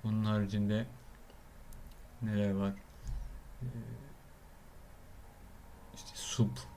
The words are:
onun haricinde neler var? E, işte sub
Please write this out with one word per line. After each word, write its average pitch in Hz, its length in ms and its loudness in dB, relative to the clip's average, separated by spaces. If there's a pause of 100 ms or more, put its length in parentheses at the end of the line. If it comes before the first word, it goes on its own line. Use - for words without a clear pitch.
onun 110 220 6
haricinde 107 600 6 (1400)
neler 104 300 6
var? 98 220 6 (880)
E, 123 60 -2 (2250)
işte - 180 -12
sub - 440 4 (200)